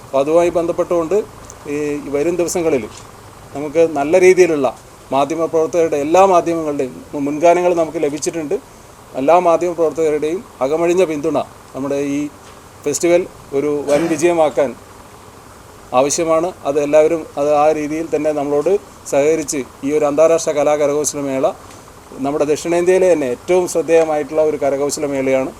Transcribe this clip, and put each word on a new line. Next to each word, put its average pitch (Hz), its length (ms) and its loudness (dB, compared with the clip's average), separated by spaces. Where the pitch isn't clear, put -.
അപ്പോൾ 135 180 -2
അതുമായി 170 360 2
ബന്ധപ്പെട്ടുകൊണ്ട് 170 580 -2
ഈ - 20 -4
വരും 170 200 -2
ദിവസങ്ങളിൽ 160 480 -2
നമുക്ക് 151 340 0
നല്ല 160 220 2
രീതിയിലുള്ള 175 560 4
മാധ്യമപ്രവർത്തകരുടെ 160 840 0
എല്ലാ 165 280 4
മാധ്യമങ്ങളുടെയും 160 800 0
മു-, 147 120 -6
മുൻഗാനങ്ങൾ 170 480 2
നമുക്ക് 160 320 -2
ലഭിച്ചിട്ടുണ്ട്. 156 500 -6
എല്ലാ 156 180 4
മാധ്യമപ്രവർത്തകരുടെയും 160 1040 0
അകമഴിഞ്ഞ 170 440 2
പിന്തുണ 151 340 -2
നമ്മുടെ 139 240 -4
ഈ 147 120 -4
ഫെസ്റ്റിവൽ 170 420 2
ഒരു 143 360 -2
വൻ 147 180 2
വിജയമാക്കാൻ 160 640 2
ആവശ്യമാണ്. 160 580 0
അത് 143 220 -2
എല്ലാവരും 156 400 2
അത് 147 180 0
ആ 151 180 4
രീതിയിൽ 151 440 -4
തന്നെ 151 160 0
നമ്മളോട് 147 400 0
സഹകരിച്ച് 147 540 0
ഈ 139 80 -2
ഒരു 151 120 2
അന്താരാഷ്ട്ര 156 480 2
കലാകരകൗശല 147 680 0
മേള 135 260 -2
നമ്മുടെ 147 200 -2
ദക്ഷിണേന്ത്യയിലെ 175 680 2
തന്നെ 151 140 0
ഏറ്റവും 180 420 0
ശ്രദ്ധേയമായിട്ടുള്ള 156 720 0
ഒരു 151 140 0
കരകൗശല 139 500 -2
മേളയാണ്. 131 540 0